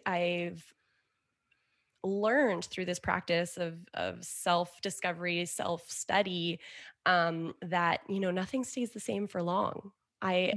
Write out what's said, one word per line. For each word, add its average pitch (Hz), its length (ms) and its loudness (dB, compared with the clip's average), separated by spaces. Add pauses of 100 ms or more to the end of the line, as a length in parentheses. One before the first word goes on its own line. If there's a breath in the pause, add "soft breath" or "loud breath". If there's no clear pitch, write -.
I've 175 680 -2 (1300)
learned 202 580 4
through 185 200 -4
this 175 140 -2
practice 175 580 0
of, 170 360 -6
of 127 320 -4
self-discovery, 175 1200 0
self-study, 175 1160 -2 (460 loud breath)
um, 165 560 4
that, 175 480 2
you 196 100 0
know, 190 120 2
nothing 190 320 -2
stays 240 280 -4
the 214 80 -10
same 202 280 -4
for 185 140 -4
long. 185 500 -2 (300)
I, 185 360 2